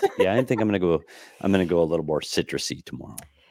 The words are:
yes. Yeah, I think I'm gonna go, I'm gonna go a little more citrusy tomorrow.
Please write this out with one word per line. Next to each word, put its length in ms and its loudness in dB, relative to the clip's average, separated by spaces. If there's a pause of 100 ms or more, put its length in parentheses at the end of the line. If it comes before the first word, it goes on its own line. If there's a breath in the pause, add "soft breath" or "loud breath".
yes. 40 2 (140)
Yeah, 160 0
I 80 2
think 180 -2
I'm 60 2
gonna 140 2
go, 200 2 (400 loud breath)
I'm 120 2
gonna 120 4
go 160 2
a 40 6
little 200 0
more 160 0
citrusy 640 -4
tomorrow. 300 -14 (360 soft breath)